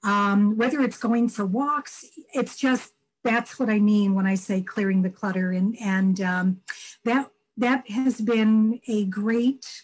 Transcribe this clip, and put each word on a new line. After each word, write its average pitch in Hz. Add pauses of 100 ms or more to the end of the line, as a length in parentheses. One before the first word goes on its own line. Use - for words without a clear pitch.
um, 202
whether 254
it's 254
going 233
for 208
walks. 285 (280)
It's -
just, 262 (300)
that's 233
what 240
I 214
mean 208
when 190
I 190
say 190
clearing 190
the 185
clutter. 185
And, 185
and, 190
um, 185 (440)
that, 254 (280)
that 247
has 247
been 220
a 214
great, 226 (180)